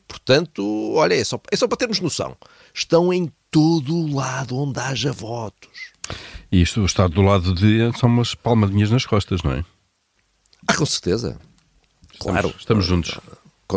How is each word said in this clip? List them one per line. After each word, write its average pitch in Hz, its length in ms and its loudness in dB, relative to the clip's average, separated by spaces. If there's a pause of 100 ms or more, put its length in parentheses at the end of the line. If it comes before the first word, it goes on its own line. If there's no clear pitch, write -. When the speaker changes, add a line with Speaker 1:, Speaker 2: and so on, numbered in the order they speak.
Speaker 1:
Portanto, 156 880 -2
olha, 170 180 2
é 117 120 2
só, 117 140 -6 (120)
é 190 60 2
só 247 100 2
para 240 100 -4
termos 226 220 -4
noção. 107 360 -4 (380)
Estão 175 400 2
em 180 180 -2 (200)
todo 156 420 4
o 156 220 -2
lado 127 420 -4
onde 139 220 -4
haja 131 320 -2
votos. - 800 -10 (600)
Speaker 2:
E 90 100 6
isto, 95 200 2
o 95 40 2
estar 92 240 2
do 92 120 0
lado 95 320 4
de, 107 460 2
são 120 100 4
umas 120 240 2
palmadinhas 104 560 2
nas 123 160 2
costas, 98 380 -2
não 69 80 0
é? 69 140 -4 (1000)
Speaker 1:
Ah, - 80 0
com 151 120 -2
certeza. 87 520 -4 (760)
Speaker 2:
Estamos, 92 280 -2
Speaker 1:
Claro. 90 160 -4
Speaker 2:
estamos 107 280 0
juntos. 87 340 -2 (580)